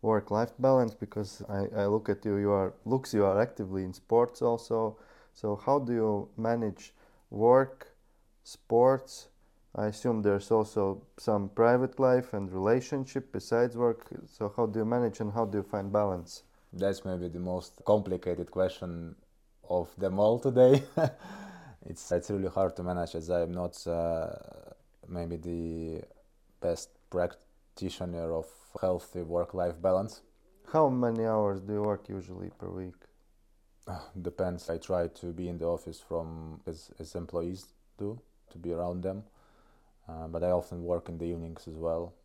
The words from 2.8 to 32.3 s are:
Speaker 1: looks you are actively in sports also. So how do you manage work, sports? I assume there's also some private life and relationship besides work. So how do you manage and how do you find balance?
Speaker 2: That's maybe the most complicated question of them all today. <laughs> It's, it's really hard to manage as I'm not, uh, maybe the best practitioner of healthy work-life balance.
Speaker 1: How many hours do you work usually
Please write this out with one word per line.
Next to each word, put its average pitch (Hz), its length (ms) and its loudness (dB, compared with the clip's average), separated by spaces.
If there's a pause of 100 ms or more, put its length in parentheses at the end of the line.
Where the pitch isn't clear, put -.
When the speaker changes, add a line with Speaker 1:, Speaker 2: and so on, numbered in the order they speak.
Speaker 1:
looks 131 260 -2
you 101 140 6
are 98 120 4
actively 95 460 -2
in 92 80 -8
sports 117 480 2
also. 113 560 0 (380)
So 104 220 -4
how 135 220 2
do 123 140 -2
you 107 360 0 (100)
manage 113 560 -2 (340)
work, 123 600 4 (560)
sports? - 840 2 (460)
I 107 140 -2
assume 110 340 -2
there's 101 280 2
also 107 520 2 (160)
some 101 320 0
private 123 500 4
life 127 320 4
and 98 180 -4
relationship 127 800 0
besides 117 460 0
work. 117 320 0 (180)
So - 300 -6
how 120 80 2
do 107 140 -2
you 110 80 0
manage 120 340 0
and 104 100 -4
how 113 140 0
do 104 140 -2
you 95 60 -2
find 98 280 -4
balance? 98 520 0 (280)
Speaker 2:
That's 98 320 -2
maybe 90 240 -4
the 87 120 -8
most 90 440 -6
complicated 90 680 0
question 85 680 -4 (520)
of 90 300 -2
them 95 200 0
all 110 200 6
today. 127 440 8 (140)
<laughs> 160 140 2 (720)
It's, - 280 -8
it's 87 180 0
really 98 180 -2
hard 95 280 0
to 90 80 -8
manage 87 320 -4
as 80 120 -8
I'm 87 220 0
not, 87 380 -6
uh, 85 400 -2 (800)
maybe 85 260 -6
the 82 680 -6 (580)
best 87 300 -2 (200)
practitioner 87 1200 -6
of 82 140 -2 (340)
healthy 90 420 -2
work-life 85 600 -2
balance. 95 400 2 (500)
Speaker 1:
How 156 160 6
many 117 380 0
hours 104 340 2
do 98 120 -8
you 104 100 -2
work 104 260 -2
usually 92 420 -10